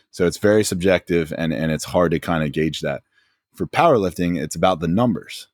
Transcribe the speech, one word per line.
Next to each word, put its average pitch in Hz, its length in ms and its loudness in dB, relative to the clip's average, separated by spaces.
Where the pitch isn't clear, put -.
So - 160 0
it's 85 140 0
very 104 240 4
subjective 87 760 0
and, 80 160 -2
and 78 180 -2
it's 76 140 -4
hard 87 280 2
to 80 60 0
kinda 78 300 -2
gauge 78 320 -2
that. 71 220 -6
For 85 140 -6
powerlifting, 92 720 0
it's 78 140 -8
about 87 240 0
the 82 80 -4
numbers. 101 680 -2